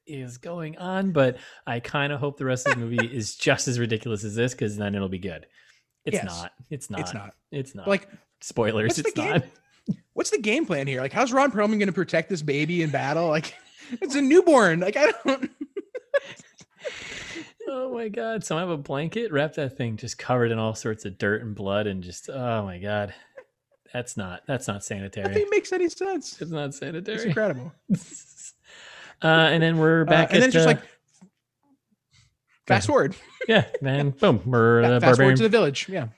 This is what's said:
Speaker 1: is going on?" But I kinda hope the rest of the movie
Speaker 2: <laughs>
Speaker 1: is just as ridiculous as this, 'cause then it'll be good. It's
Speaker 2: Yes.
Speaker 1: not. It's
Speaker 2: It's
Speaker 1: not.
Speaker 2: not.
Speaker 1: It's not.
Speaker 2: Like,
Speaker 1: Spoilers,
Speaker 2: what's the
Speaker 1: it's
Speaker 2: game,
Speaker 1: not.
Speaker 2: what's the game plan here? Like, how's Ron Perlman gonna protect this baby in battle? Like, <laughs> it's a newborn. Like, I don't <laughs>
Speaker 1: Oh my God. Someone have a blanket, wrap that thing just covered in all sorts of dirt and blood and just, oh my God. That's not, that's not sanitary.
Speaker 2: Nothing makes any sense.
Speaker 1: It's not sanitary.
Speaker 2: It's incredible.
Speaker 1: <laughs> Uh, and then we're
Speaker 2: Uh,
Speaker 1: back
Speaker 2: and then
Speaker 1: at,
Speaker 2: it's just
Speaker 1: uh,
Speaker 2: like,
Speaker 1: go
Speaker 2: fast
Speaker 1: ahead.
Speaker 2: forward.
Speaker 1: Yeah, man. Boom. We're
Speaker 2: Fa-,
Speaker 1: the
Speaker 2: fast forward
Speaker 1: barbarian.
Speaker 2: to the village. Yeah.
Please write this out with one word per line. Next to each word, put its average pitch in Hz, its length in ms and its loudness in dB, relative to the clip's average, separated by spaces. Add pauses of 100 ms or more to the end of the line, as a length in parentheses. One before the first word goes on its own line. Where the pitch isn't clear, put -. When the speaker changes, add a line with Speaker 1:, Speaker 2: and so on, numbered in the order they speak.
Speaker 1:
is 127 320 -14
going 165 400 -12
on?" 190 320 -4
But 131 280 2 (280)
I 120 140 -6
kinda 143 360 -4
hope 139 220 -6
the 139 60 -6
rest 127 240 -2
of 554 60 2
the 120 60 -6
movie 117 260 -2
Speaker 2:
<laughs> 120 60 -10
Speaker 1:
is 117 220 -8
just - 320 0
as 120 140 -2
ridiculous 113 420 -4
as 107 140 -8
this, 123 180 -2
'cause 104 220 -4
then 101 180 -4
it'll 98 140 -2
be 92 100 -6
good. 87 280 -12 (580)
It's 208 100 -4
Speaker 2:
Yes. 127 120 -4
Speaker 1:
not. 87 260 -10 (180)
It's 151 160 -12
Speaker 2:
It's - 40 -16
Speaker 1:
not. 95 240 -8
Speaker 2:
not. 101 200 -14 (160)
Speaker 1:
It's 139 240 -10
not. 98 140 -10
Speaker 2:
Like, 196 200 -2 (320)
Speaker 1:
Spoilers, 110 500 0
Speaker 2:
what's 151 120 -2
the - 60 -2
Speaker 1:
it's - 100 -6
Speaker 2:
game, 381 140 -2 (560)
Speaker 1:
not. - 80 -2 (160)
Speaker 2:
what's - 180 -4
the 415 80 0
game 240 260 0
plan 139 220 -4
here? 131 140 -2
Like, 135 120 -4
how's 233 200 0
Ron 269 180 4
Perlman 208 300 0
gonna 196 100 0
protect 165 380 -2
this 180 120 -4
baby 151 440 0
in 156 60 -2
battle? 139 360 -2
Like, 156 260 -2 (260)
<laughs> - 220 -12
it's 285 140 -6
a 285 80 0
newborn. 269 580 6
Like, 190 160 -2
I 302 160 4 (140)
don't 262 300 -2
<laughs> - 40 -16 (2000)
Speaker 1:
Oh 262 260 -6
my 233 140 -6
God. 226 360 -4
Someone 175 240 -4
have 165 100 -4
a 143 40 -10
blanket, 160 500 -4
wrap 147 220 0
that 139 220 -6
thing 113 200 -4
just - 220 -12
covered 123 320 2
in 113 80 -2
all 110 160 -2
sorts 110 300 -6
of 95 140 -10
dirt 107 240 0
and 110 120 -10
blood 101 320 -2
and 95 160 -6
just, 90 260 -16
oh 120 360 -4
my 90 140 -10
God. 101 360 -4 (760)
That's 123 240 -8
not, 92 300 -10
that's 131 200 -4
not 101 180 -6
sanitary. 98 440 -8
Speaker 2:
Nothing 415 220 0
makes 415 220 -2
any 359 160 -2
sense. 370 540 -8
Speaker 1:
It's 156 80 -10
not 147 240 -6
sanitary. 165 420 -10
Speaker 2:
It's 226 100 -8
incredible. 165 460 -4 (180)
Speaker 1:
<laughs> 196 120 -2 (1200)
Uh, 160 300 6
and 160 100 4
then 165 160 4
we're 160 240 6
Speaker 2:
Uh, 156 40 2
Speaker 1:
back 160 260 6
Speaker 2:
and 196 100 6
then - 0 -
Speaker 1:
at, 254 60 6
Speaker 2:
it's 262 60 0
just 165 120 8
Speaker 1:
uh, 156 40 8
Speaker 2:
like, 151 120 4
Speaker 1:
go - 40 -20 (1800)
Speaker 2:
fast - 40 0
Speaker 1:
ahead. 190 140 4
Speaker 2:
forward. 196 320 2 (320)
Speaker 1:
Yeah, 220 160 6 (160)
man. 139 300 0
Boom. 135 340 2
We're 117 380 6
Speaker 2:
Fa-, 117 60 6
Speaker 1:
the 123 120 4
Speaker 2:
fast - 20 0
forward 127 140 8
Speaker 1:
barbarian. 131 220 8
Speaker 2:
to 220 60 4
the 220 40 6
village. 190 400 2
Yeah. 170 300 -6